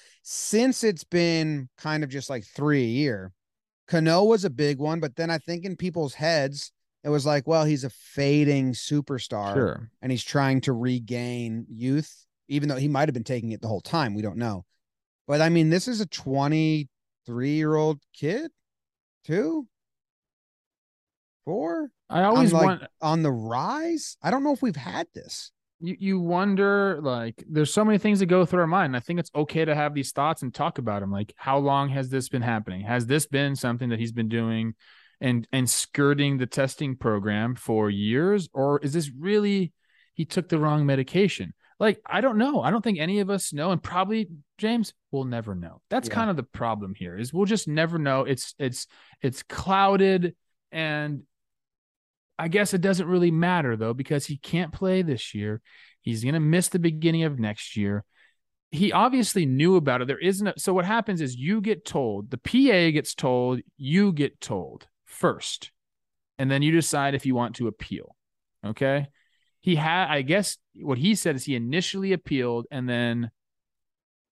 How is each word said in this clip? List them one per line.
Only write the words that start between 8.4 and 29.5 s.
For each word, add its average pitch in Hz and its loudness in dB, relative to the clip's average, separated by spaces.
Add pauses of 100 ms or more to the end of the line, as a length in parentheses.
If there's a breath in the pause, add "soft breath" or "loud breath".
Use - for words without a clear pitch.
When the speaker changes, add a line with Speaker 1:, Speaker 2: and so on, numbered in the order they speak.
Speaker 1:
superstar 117 -4
Speaker 2:
Sure. 113 0 (120)
Speaker 1:
and 127 -4
he's 123 -2
trying 135 2
to 135 0
regain 120 -4
youth," 131 -4 (240)
even 143 0
though 147 -2
he 135 0
might 143 2
have 151 -2
been 120 -4
taking 117 -4
it 104 -10
the 110 -6
whole 104 -2
time. 135 -2
We 104 -4
don't 101 -6
know. 107 -6 (600)
But, 143 0
I 160 6
mean, 165 6
this 180 2
is 233 -4
a 202 -2
twenty-three-year-old 151 -2 (120)
kid, 226 -4 (720)
too? 269 -2 (1800)
Four? 294 -6 (200)
Speaker 2:
I 170 0
always 220 6
Speaker 1:
On, 160 6
like, 180 6
Speaker 2:
want 180 0 (180)
Speaker 1:
on 160 0
the 147 2
rise? 175 -4
I 156 -2
don't 262 0
know 294 2
if 269 -2
we've 226 0
had 139 -8
this. - -16 (260)
Speaker 2:
You, 175 -6
you 190 0
wonder, 196 2
like, 120 -4
there's 151 0
so 214 4
many 214 6
things 208 4
that 196 4
go 180 6
through 185 2
our 170 4
mind. 160 2
I - 0
think 175 -4
it's - -8
okay 156 0